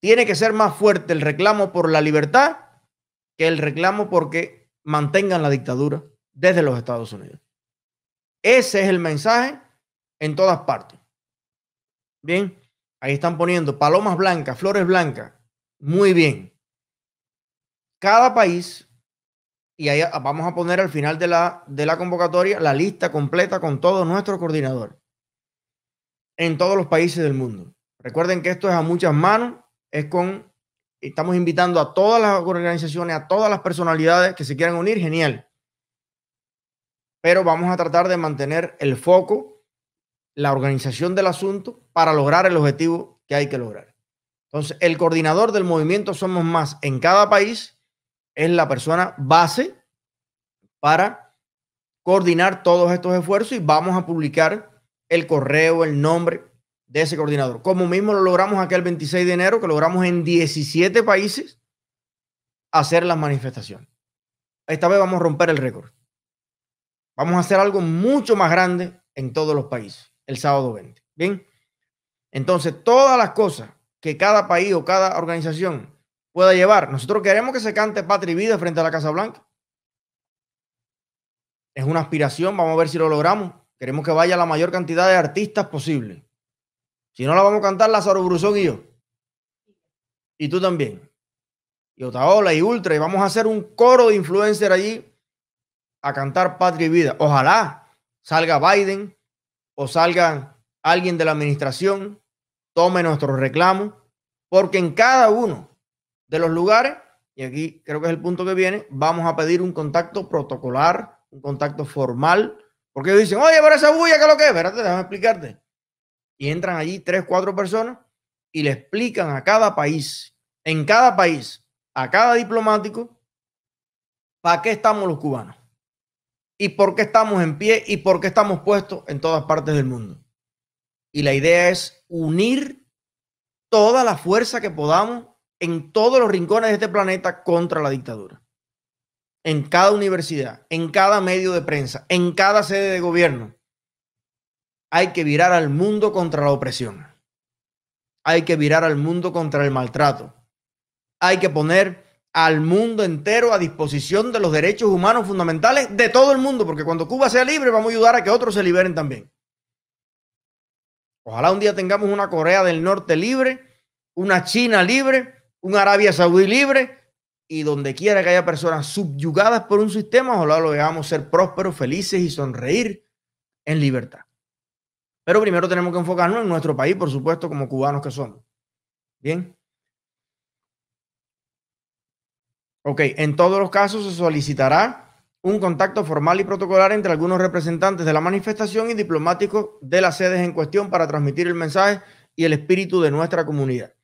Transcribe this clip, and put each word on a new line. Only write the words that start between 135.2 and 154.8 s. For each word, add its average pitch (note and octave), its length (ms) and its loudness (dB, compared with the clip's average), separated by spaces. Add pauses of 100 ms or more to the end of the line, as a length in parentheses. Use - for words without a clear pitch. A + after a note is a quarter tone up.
en E3 340 -6
todos A#3+ 280 4
los A3 100 2
rincones G#3 400 0
de G#3 40 2
este G#3+ 140 -4
planeta F#3 540 -4
contra E3+ 400 -2
la C#3+ 80 -2
dictadura. A#2+ 520 -12 (1000)
En D3+ 260 -4
cada F#3 240 4
universidad, E3+ 760 -4
en E3 220 -6
cada G3 300 2
medio F#3 320 -2
de E3+ 100 -2
prensa, C#3+ 460 -6
en F3 240 0
cada G3+ 300 2
sede G3 280 -2
de F#3 100 -4
gobierno, E3 540 0 (1400)
hay F3+ 220 0
que E3+ 120 -2
virar D3+ 280 4
al D#3+ 180 2
mundo G#3 420 0
contra D#3+ 320 -2
la C#3+ 80 2
opresión. B2 540 -6 (1160)
Hay E3 200 2
que E3 140 0
virar D#3 280 2
al D#3 120 0
mundo E3+ 360 -4
contra D3 320 -2
el C#3+ 60 0
maltrato. C3+ 640 -2 (880)
Hay F#3 180 2
que F3+ 100 0
poner E3+ 560 0 (280)
al D#3+ 280 2
mundo G#3+ 420 0
entero G3+ 500 0
a G3+ 60 2
disposición D#3+ 720 -4
de A3+ 100 -2
los F3 120 0
derechos G3+ 360 0